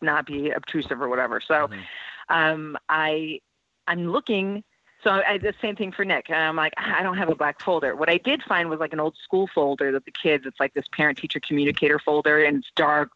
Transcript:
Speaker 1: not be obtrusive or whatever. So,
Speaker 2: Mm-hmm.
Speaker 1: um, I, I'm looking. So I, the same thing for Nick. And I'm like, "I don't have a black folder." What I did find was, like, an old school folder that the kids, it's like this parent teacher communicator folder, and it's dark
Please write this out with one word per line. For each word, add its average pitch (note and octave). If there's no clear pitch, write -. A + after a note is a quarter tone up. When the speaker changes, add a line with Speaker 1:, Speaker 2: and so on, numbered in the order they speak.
Speaker 1:
not D3+
be C#3+
obtrusive C#3+
or C3+
whatever. B2
So, D3+
Speaker 2:
Mm-hmm. G2+
Speaker 1:
um, D#3
I, D#3
I'm E3+
looking. G3+
So G#3
I, G3
the G3
same G#3+
thing F#3+
for G3+
Nick. D#3+
And D#3+
I'm D#3+
like, D#3
"I E3+
don't F#3
have F3+
a D#3+
black D3
folder." D#3
What D3+
I F3
did C4+
find E3+
was, D#3
like, D#3
an D#3
old D#3
school F#3+
folder C#3
that C3+
the -
kids, C#3+
it's C3
like C#3
this C#3+
parent D3+
teacher -
communicator D3
folder, D3+
and D3
it's -
dark D3